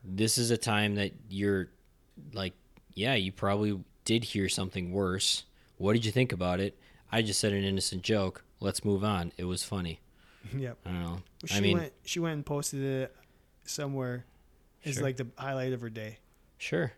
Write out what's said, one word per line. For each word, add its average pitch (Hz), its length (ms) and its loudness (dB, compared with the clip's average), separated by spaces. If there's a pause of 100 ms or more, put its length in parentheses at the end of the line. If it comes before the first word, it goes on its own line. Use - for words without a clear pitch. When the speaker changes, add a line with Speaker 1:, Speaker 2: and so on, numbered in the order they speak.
Speaker 1:
this 98 340 2
is 120 140 2
a 113 60 4
time 104 380 2
that 101 160 0 (180)
you're 98 400 2 (640)
like, 95 200 -4 (400)
"Yeah, 120 220 2
you 95 160 2
probably 101 480 2 (260)
did 117 180 4
hear 98 260 0
something 92 420 -2
worse. 95 540 0 (320)
What 101 160 4
did 117 120 4
you 107 60 0
think 127 200 2
about 90 280 0
it? 98 180 -2 (340)
I 113 100 4
just 104 180 0
said 107 140 4
an 98 100 2
innocent 95 400 0
joke. 98 400 0 (160)
Let's - 260 -2
move 101 180 2
on. 90 340 0
It 90 80 -4
was 90 180 -2
funny." 87 420 -4
Speaker 2:
<laughs> - 40 -20 (480)
Yep. 123 280 -6
Speaker 1:
I 87 40 -6
don't 87 140 -2
know. 85 60 -4
Speaker 2:
Well, 90 120 -6 (300)
Speaker 1:
I 98 40 0
Speaker 2:
she 101 60 4
Speaker 1:
mean 170 160 4
Speaker 2:
went, 160 160 -2 (100)
she - 160 -4
went 165 140 0
and 147 120 -4
posted 143 380 -2
it 131 320 -2 (500)
somewhere. 131 600 -4 (580)
It's 143 120 -4
Speaker 1:
Sure. 120 80 -2
Speaker 2:
like 131 140 0
the 127 100 -4 (100)
highlight 131 340 -2
of 120 100 -4
her 117 100 -8
day. 110 260 -10 (400)
Speaker 1:
Sure. 156 400 -2